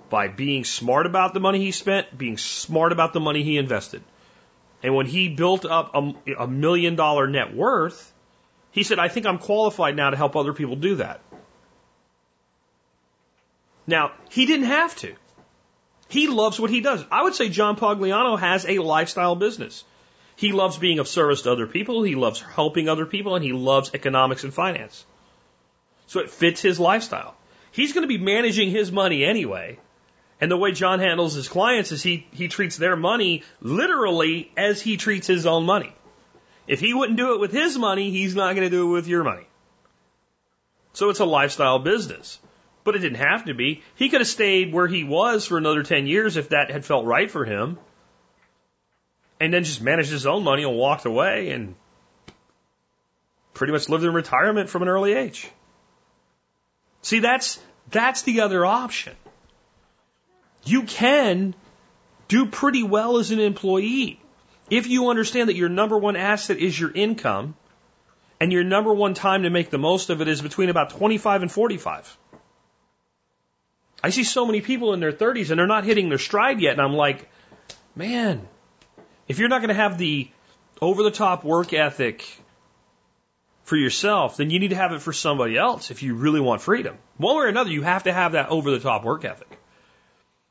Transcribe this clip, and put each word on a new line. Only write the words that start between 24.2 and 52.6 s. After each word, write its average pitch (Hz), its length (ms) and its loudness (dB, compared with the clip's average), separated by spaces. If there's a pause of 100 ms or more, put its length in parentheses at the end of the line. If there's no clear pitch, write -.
and 139 100 -10
finance. 170 520 -6 (1000)
So - 120 -4
it 160 100 -6
fits 170 320 0
his 180 180 2
lifestyle. 196 560 0 (360)
He's 285 220 -2
gonna 320 140 0
be 247 100 0
managing 202 520 2
his 196 220 0
money 180 320 2
anyway. 120 560 -2 (640)
And 165 100 0
the 180 60 2
way 190 160 2
John 185 260 0
handles 170 340 0
his 139 140 -8
clients 214 460 0
is 143 100 -8
he, 170 280 -2
he 170 180 -6
treats 175 260 -4
their 175 220 0
money 175 460 0 (180)
literally 170 960 0
as 202 240 0
he 214 160 -2
treats 202 300 -4
his 175 180 2
own 165 200 2
money. 185 280 0 (760)
If 139 140 -2
he 226 120 0
wouldn't 240 240 0
do 247 180 2
it 202 40 -2
with 196 140 -2
his 294 240 0
money, 202 320 0
he's 190 260 -2
not 190 200 0
gonna 185 140 0
do 175 200 0
it 175 40 2
with 170 140 -2
your 175 160 0
money. 92 240 -4 (1400)
So 202 200 0
it's - 100 0
a 202 40 4
lifestyle 139 540 2
business. 160 600 -4 (440)
But 208 120 0
it 262 40 0
didn't 131 180 -4
have 175 280 0
to 151 100 -8
be. 135 260 -4 (140)
He 262 140 0
could 262 120 4
have 233 60 0
stayed 190 440 0
where 175 140 2
he 175 180 -2
was 202 440 0
for 175 100 0
another 156 240 2
ten 143 240 0
years 180 320 0
if 143 120 -4
that 147 200 2
had 139 160 -8
felt 127 200 2
right 147 260 2
for 151 120 -4
him, 113 360 -4 (1600)
and 160 120 0
then 175 120 2
just 147 180 -8
managed 147 300 0
his 139 160 -2
own 190 160 0
money 143 200 2
and 127 140 -2
walked 139 280 2
away 175 440 0
and 113 240 -8 (1800)